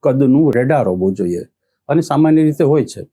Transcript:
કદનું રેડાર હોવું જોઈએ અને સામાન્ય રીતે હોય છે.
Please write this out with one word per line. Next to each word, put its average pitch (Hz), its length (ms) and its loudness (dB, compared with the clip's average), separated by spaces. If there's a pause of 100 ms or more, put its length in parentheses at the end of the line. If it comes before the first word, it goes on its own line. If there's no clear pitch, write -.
કદનું 139 500 2
રેડાર 127 340 0
હોવું 92 260 -2
જોઈએ 87 300 -6 (460)
અને 151 120 0
સામાન્ય 156 420 2
રીતે 151 200 0
હોય 143 220 0
છે. - 280 -16